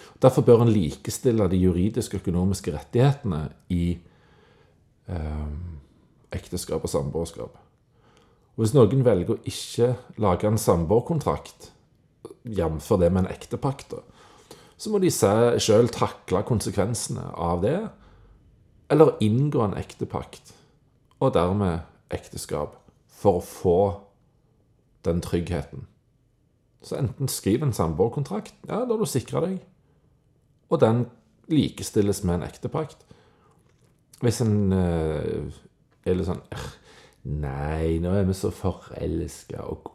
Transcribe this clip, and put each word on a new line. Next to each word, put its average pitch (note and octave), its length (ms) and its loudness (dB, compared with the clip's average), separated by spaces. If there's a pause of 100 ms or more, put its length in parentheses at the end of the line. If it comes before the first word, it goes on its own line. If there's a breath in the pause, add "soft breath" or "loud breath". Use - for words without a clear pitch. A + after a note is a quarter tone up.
(200 loud breath)
Derfor C3 240 6
bør A#2 220 8
en A2+ 60 6
likestille G#2 760 0
de F2+ 80 2
juridiske F#2 600 2
og - 20 -6
økonomiske F#2 540 -2
rettighetene G#2 720 0 (240)
i, F2 260 0 (1120 soft breath)
ehm, D#2 680 -8 (540)
ekteskap - 520 -8
og - 80 -6
samboerskap. D2 640 -6 (1000 soft breath)
Og A2+ 80 0
hvis A2 100 0
noen B2+ 300 6
velger A2 300 2
å - 140 -12
ikke A#2+ 480 -2 (220)
lage G2 280 0
en A2 120 2
samboerkontrakt, G2+ 1120 0 (720)
jf. E2 440 -4 (120)
det E2+ 120 4
med F#2 120 2
en - 80 -8
ektepakt - 580 -8
da, - 120 -14 (800 loud breath)
så G#3+ 100 -8
må G#3+ 80 0
de F#3 140 2
se, A2+ 480 4
selv A2+ 320 4
takle - 560 -2
konsekvensene G2+ 880 -4
av F2 280 -2
det, F3+ 240 -2 (1000 soft breath)
eller D3+ 300 8
inngå B2+ 440 2
en G2 120 -2
ektepakt, - 800 -10 (680)
og C3+ 140 0
dermed F2+ 500 0 (260)
ekteskap, - 680 -8 (420)
for F#2 180 4
å F2+ 60 -6
få F2+ 360 0 (1200)
den F2 160 0
tryggheten. E2+ 640 -6 (960)
Så - 140 -10
enten C3 320 -4
skriv A2+ 340 0
en C3 140 -2
samboerkontrakt, A#2 800 -2 (120)
ja, G3 180 -4
da B3 100 -2
har A3 80 -2
du E3+ 60 -4
sikret C3+ 360 -2
deg, F#3 140 -4 (1120)
og D#3+ 80 4
den A#2+ 240 4 (480)
likestilles G2+ 720 0
med F2 140 2
en D#2+ 100 -6
ektepakt. - 560 -8 (1200 soft breath)
Hvis A#2 160 0
en, G#2 320 2
eh, D#2 720 -2 (640)
er F#2 80 2
litt F2+ 140 -2
sånn, F2+ 120 -6 (120)
"Øh, - 180 -12 (540 soft breath)
nei, D2 760 -4
nå F2 160 -2
er G2+ 80 2
vi F#2 80 2
så F#2+ 160 -2
forelsket, E2 1120 -8
og, - 340 -12